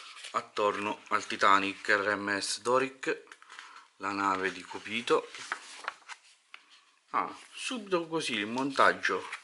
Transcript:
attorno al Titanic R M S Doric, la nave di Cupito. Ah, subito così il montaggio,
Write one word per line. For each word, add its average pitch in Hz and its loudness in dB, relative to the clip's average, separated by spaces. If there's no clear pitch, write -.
attorno 104 0
al 104 0
Titanic 98 4
R 104 4
M 101 0
S - -4
Doric, 131 0
la 98 -4
nave 95 2
di 90 -12
Cupito. 113 0
Ah, 90 0
subito 190 -4
così 147 -2
il 104 0
montaggio, 110 4